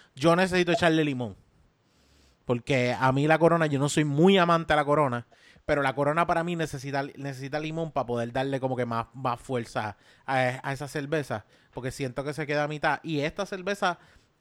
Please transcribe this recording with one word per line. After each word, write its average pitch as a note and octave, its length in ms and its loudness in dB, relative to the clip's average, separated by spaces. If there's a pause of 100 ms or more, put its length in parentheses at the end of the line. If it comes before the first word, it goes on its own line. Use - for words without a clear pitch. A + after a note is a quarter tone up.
(140)
yo E3 220 4
necesito F3+ 360 2
echarle E3 320 4
limón. B2 320 -4 (1080)
Porque B2 540 0
a C3 140 4
mí C#3 140 0
la D#3 120 4
Corona, E3 280 4
yo C#3+ 120 0
no C#3+ 100 0
soy D3+ 160 2
muy D#3 340 6
amante E3+ 340 2
a D3+ 40 6
la D3 80 2
Corona, C#3 420 0 (380)
pero C#3+ 180 0
la C3+ 120 0
Corona D3 320 2
para E3 180 0
mí F3 120 -4
necesita, C#3 460 -4 (140)
necesita C#3 440 -8
limón D#3+ 320 -6
para B2+ 140 -2
poder A#2+ 260 -2
darle C3+ 280 -2
como B2+ 160 -2
que B2 80 -2
más, A#2 300 -4
más B2+ 260 -4
fuerza A#2 560 -6 (300)
a, C3+ 80 -2 (340)
a C#3 40 -4
esa C3+ 160 -8
cerveza, C#3 560 -6 (280)
porque B2+ 200 -4
siento C3+ 320 -6
que D3 100 -4
se D3+ 120 -6
queda D3 180 0
a D3 40 -2
mitad. D3 360 0
Y D3+ 160 -2
esta E3 260 -4
cerveza, F#3 520 -4 (420)